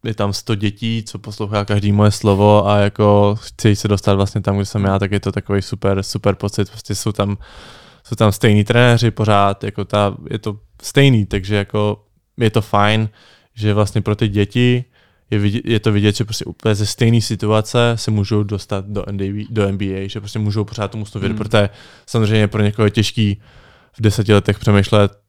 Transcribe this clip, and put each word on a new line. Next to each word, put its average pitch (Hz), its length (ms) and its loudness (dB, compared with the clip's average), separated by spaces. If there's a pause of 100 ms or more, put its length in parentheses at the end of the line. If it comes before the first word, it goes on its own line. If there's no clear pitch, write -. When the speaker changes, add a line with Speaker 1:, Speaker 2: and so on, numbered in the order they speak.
Speaker 1:
je 113 100 -6
tam 101 200 -2
sto 113 220 -4
dětí, 110 520 -4
co 107 120 -14
poslouchá 104 460 -4
každý 101 260 0
moje 104 200 4
slovo 104 560 4
a 104 100 2
jako 104 640 2
chtějí - 340 0
se 104 120 -6
dostat 101 260 0
vlastně 98 280 -2
tam, 101 140 -2
kde 101 100 -2
jsem 101 180 -4
já, 98 160 0
tak 98 120 -2
je 101 80 -2
to 98 120 -4
takový 98 300 -4
super, 98 420 -4
super - 320 -2
pocit. 101 340 -4
Prostě - 260 -10
jsou 110 160 -6
tam, 101 260 -4 (680)
jsou - 120 -10
tam 107 160 2
stejný 104 320 2
trenéři 117 480 4
pořád, 101 520 0
jako 104 220 -8
ta, 101 300 0 (140)
je 110 100 -8
to 107 180 -8 (240)
stejný, 131 440 4
takže 98 300 -4
jako 104 480 -4 (340)
je 113 120 2
to 110 120 0
fajn, 104 480 2 (460)
že 107 180 0
vlastně 104 280 0
pro 104 140 -2
ty 113 120 0
děti 123 580 0 (460)
je 104 80 0
vidět, 104 260 0
je 110 140 0
to 110 120 0
vidět, 104 240 2
že 117 100 -4
prostě 107 200 -8
úplně 107 300 -2
ze 104 100 -2
stejné 117 360 2
situace 110 720 0
se 110 160 -6
můžou 104 320 0
dostat 101 420 -6
do 101 240 -8
N 101 80 -8
B 98 80 -4
A, 101 240 -8
do 110 180 0
N 98 100 -2
B 98 80 -4
A, 190 240 -6
že 110 100 -10
prostě 101 200 -8
můžou 104 240 -2
pořád 101 280 -6
tomu 110 220 -10
věřit, 98 160 -4
Speaker 2:
Hmm. 110 80 -4
Speaker 1:
protože 104 320 0 (360)
samozřejmě 110 420 2
pro 107 160 -2
někoho 107 220 0
je 101 60 2
těžký 104 500 -2 (520)
v - 80 -10
deseti 107 320 2
letech 101 260 2
přemýšlet 101 520 2 (180)